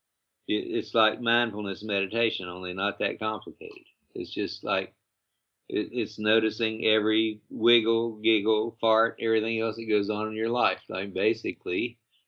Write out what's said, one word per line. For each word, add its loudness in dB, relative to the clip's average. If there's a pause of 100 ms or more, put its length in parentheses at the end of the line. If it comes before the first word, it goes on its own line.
(480)
It, -2
it's -4
like 2
mindfulness -2
meditation, -2
only -8
not -2
that -2
complicated. -8 (300)
It's -8
just -6
like, -2 (760)
it, -2
it's -4
noticing 2
every 2 (100)
wiggle, 4
giggle, 2
fart, 2
everything 0
else -2
that -8
goes 2
on -2
in -6
your -2
life. 2
Like, -6
basically -2 (300)